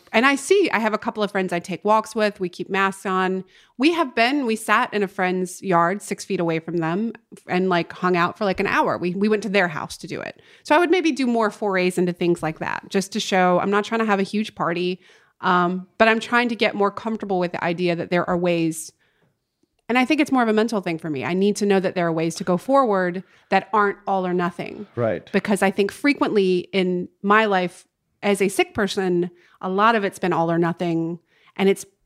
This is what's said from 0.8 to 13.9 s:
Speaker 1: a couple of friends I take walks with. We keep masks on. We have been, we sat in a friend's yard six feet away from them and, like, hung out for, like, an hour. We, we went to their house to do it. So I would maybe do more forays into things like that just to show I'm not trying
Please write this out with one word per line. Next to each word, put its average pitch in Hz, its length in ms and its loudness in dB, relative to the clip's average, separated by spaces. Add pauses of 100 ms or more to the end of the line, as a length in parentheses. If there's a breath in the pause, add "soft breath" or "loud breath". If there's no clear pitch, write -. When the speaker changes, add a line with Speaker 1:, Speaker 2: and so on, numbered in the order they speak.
Speaker 1:
a 214 60 0
couple 214 240 -4
of 190 80 -2
friends 185 200 -2
I 175 60 -2
take 175 260 -8
walks 214 320 0
with. 208 240 0
We 185 80 -2
keep 175 220 -10
masks 196 380 -2
on. 185 360 0 (360 soft breath)
We 294 140 4
have 320 200 -2
been, 254 320 2
we 226 100 0
sat 226 380 0
in 208 80 0
a 196 60 0
friend's 185 560 -4
yard 180 400 0
six - 200 -8
feet 185 160 -4
away 165 200 -2
from 165 180 -6
them 190 360 -2 (340)
and, 185 220 0
like, 170 220 0
hung 180 240 -2
out 175 220 0
for, 220 80 -4
like, 185 140 0
an 190 80 -2
hour. 233 320 0
We, 175 160 -4
we 202 120 0
went 214 160 0
to 226 60 -6
their 190 180 2
house - 300 -10
to - 100 -16
do - 140 -8
it. - 180 -12 (220 soft breath)
So - 140 2
I 311 40 6
would 349 120 2
maybe 330 200 2
do 254 140 -2
more 233 240 2
forays 185 480 0
into 180 160 0
things 175 300 0
like 160 160 -6
that 50 300 -6
just 196 240 -2
to 220 60 -4
show 180 400 2
I'm 196 120 -2
not 202 120 2
trying 226 180 -4